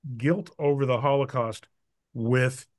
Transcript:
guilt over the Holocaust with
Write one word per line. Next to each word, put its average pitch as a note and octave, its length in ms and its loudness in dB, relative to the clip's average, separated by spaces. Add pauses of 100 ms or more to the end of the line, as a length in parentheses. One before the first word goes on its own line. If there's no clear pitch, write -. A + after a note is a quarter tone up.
(180)
guilt E3+ 420 0
over C#3+ 260 2
the B2 140 0
Holocaust C3 680 0 (460)
with B2+ 540 0 (120)